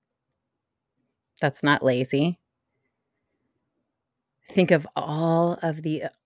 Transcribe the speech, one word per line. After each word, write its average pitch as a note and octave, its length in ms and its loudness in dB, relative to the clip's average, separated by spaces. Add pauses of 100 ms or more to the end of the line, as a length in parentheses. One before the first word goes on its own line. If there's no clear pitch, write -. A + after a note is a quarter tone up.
(1400)
That's C#3 220 -2
not D3 200 2
lazy. C3 560 0 (2000)
Think F#3 220 2
of D#3 240 4
all E3 680 0
of D#3+ 220 -4
the D#3 220 -6 (200)